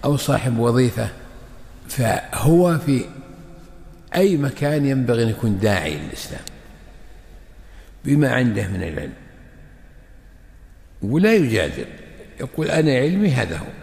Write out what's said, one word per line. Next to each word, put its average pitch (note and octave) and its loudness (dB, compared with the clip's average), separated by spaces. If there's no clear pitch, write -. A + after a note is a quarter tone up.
أو C#3+ 2
صاحب B2 0
وظيفة، A#2 2
فهو D#3+ 2
في C3+ 0
أي F#3 4
مكان C#3+ 0
ينبغي B2 2
أن A2+ 2
يكون G#2+ 0
داعي F2 0
للإسلام - -12
بما C#3 4
عنده G#2+ 0
من F#2 -4
العلم، D#2+ -8
ولا E3+ 2
يجادل، A2 0
يقول: D#3 -4
"أنا D#3 2
علمي E3+ 2
هذا F#2 -2
هو" D2+ -10